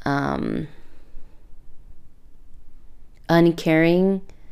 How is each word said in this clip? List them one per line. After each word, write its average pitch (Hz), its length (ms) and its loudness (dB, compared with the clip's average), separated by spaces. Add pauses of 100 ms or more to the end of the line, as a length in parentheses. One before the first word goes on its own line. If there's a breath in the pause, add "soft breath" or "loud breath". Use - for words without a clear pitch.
um, 139 640 -2 (2500 soft breath)
uncaring 170 920 6 (300 soft breath)